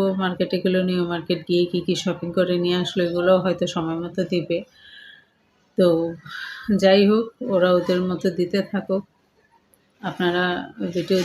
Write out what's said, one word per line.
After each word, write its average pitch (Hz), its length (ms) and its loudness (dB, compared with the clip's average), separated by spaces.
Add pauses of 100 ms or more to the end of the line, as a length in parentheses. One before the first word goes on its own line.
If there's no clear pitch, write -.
(120)
মার্কেটে 180 440 -2
গেল, 185 260 0
নিউ 180 220 0
মার্কেট 170 400 -4
গিয়ে 175 200 2
কী 175 160 -2
কী 180 140 -2
শপিং 170 360 -4
করে 180 260 0
নিয়ে 175 200 0
আসলো, 180 260 -2
এগুলো 175 360 2
হয়তো 175 280 0
সময় 165 320 -4
মতো 170 240 -6
দিবে। 175 340 -2 (1200)
তো 185 100 6 (880)
যাই 190 320 6
হোক, 220 180 4 (160)
ওরা 185 300 2
ওদের 180 300 2
মতো 185 280 -2
দিতে 175 320 -2
থাকুক, 190 420 -4 (1000)
আপনারা 175 420 0 (440)
ভিডিও 180 380 0